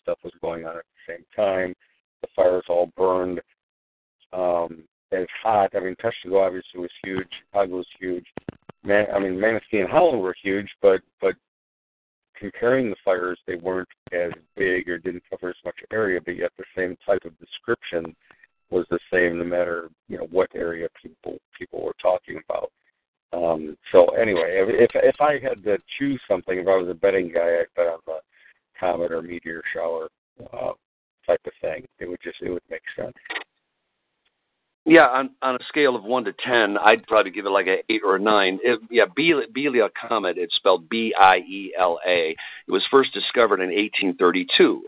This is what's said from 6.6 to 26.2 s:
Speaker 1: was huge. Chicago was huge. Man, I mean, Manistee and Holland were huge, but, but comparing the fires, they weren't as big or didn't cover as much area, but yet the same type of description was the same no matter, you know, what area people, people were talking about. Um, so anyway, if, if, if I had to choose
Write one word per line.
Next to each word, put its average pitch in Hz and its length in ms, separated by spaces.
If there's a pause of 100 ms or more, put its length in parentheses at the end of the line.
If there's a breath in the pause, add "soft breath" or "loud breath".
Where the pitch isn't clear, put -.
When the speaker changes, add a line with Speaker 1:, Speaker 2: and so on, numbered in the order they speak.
Speaker 1:
was 87 100 (140)
huge. 95 240 (180)
Chicago 98 300
was 90 100 (140)
huge. 90 240 (580)
Man, 101 320
I 101 40
mean, 92 200
Manistee 107 420
and 90 100
Holland 143 320
were 92 200
huge, 98 260 (120)
but, 95 220 (180)
but 95 140 (1000)
comparing 120 560
the 95 140
fires, 90 420
they 92 100
weren't 90 320 (240)
as 87 200 (240)
big 90 320
or 87 100
didn't 90 300
cover 90 220
as - 140
much 87 120 (160)
area, 101 320
but 90 120
yet 87 200
the 92 80 (120)
same 92 280
type 98 200
of 85 140
description - 800 (540 soft breath)
was 90 200
the 87 100 (120)
same 87 260
no 87 60
matter, 87 460 (180)
you 92 80
know, 82 140
what 90 240
area 85 340 (120)
people, 82 380 (200)
people 82 240
were 82 180
talking 90 480
about. - 220 (640)
Um, 82 440 (140)
so 87 200
anyway, 92 520
if, 117 280
if, - 40
if 120 260
I 147 200
had 120 240
to 101 140 (200)
choose 139 300